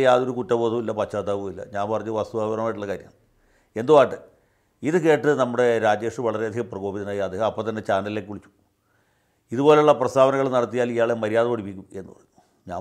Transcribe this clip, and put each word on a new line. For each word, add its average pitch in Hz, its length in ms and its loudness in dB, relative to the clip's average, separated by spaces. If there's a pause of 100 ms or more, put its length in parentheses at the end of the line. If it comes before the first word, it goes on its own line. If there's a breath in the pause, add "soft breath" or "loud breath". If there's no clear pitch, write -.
യാതൊരു 127 300 4
കുറ്റബോധവും 117 460 -2
ഇല്ല, 104 140 -4
പശ്ചാത്താപവും 101 540 -4
ഇല്ല. 92 100 -14 (120)
ഞാൻ 101 180 -4
പറഞ്ഞ 104 260 -6
വസ്തുതാപരമായിട്ടുള്ള 107 720 -4
കാര്യമാണ്. - 260 -12 (640)
എന്തോ 139 220 4
ആട്ടെ, 95 160 0 (680)
ഇത് 170 180 2
കേട്ട് 147 240 4 (120)
നമ്മുടെ 120 240 2 (200)
രാജേഷ് 107 400 0
വളരെയധികം 110 460 -4
പ്രകോപിതനായി. 101 560 -6
അദ്ദേഹം 95 220 -4
അപ്പം 107 180 -6
തന്നെ 110 200 -8
ചാനലിലേക്ക് 104 440 -4
വിളിച്ചു. - 180 -16 (1000)
"ഇതുപോലുള്ള 147 400 6 (100)
പ്രസ്താവനകൾ 135 440 4 (100)
നടത്തിയാൽ 120 400 0
ഇയാളെ 117 260 0
മര്യാദ 110 300 0
പഠിപ്പിക്കും" 98 340 -8 (120)
എന്ന് 92 160 -16
പറഞ്ഞു. - 160 -20 (380)
ഞാൻ 90 120 -8